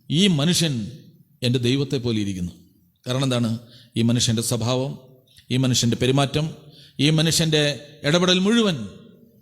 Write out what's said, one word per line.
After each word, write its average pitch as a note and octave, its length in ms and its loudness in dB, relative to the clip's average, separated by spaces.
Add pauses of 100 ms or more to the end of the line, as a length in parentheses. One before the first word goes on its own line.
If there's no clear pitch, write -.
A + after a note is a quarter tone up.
ഈ F3 180 4
മനുഷ്യൻ E3 460 0 (680)
എൻ്റെ B2 160 0
ദൈവത്തെ C3+ 380 0
പോലെ A#2 240 -2
ഇരിക്കുന്നു. F2+ 300 -4 (540)
കാരണം B2+ 180 -4
എന്താണ്? A#2+ 360 -2 (360)
ഈ A#2 60 0
മനുഷ്യൻ്റെ A#2 400 2
സ്വഭാവം, B2+ 580 -4 (520)
ഈ B2 60 0
മനുഷ്യൻ്റെ A#2+ 400 2
പെരുമാറ്റം, C3+ 480 0 (540)
ഈ C#3 100 4
മനുഷ്യൻ്റെ D#3+ 540 2 (400)
ഇടപെടൽ F3+ 360 2
മുഴുവൻ F#3+ 500 0 (520)